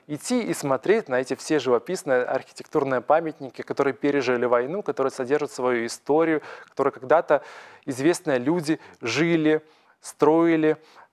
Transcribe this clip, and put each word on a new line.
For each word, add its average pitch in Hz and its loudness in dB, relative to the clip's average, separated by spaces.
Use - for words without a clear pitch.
идти 226 -4
и 165 -4
смотреть 156 0
на 127 -2
эти 131 -4
все 156 -2
живописные 127 0
архитектурные 131 -4
памятники, 147 -2
которые 139 -2
пережили 127 0
войну, 123 0
которые 139 -2
содержат 135 -4
свою 123 -2
историю, 156 0
которые - -2
когда-то 143 2
известные 143 0
люди 151 -2
жили, 156 2
строили. 160 2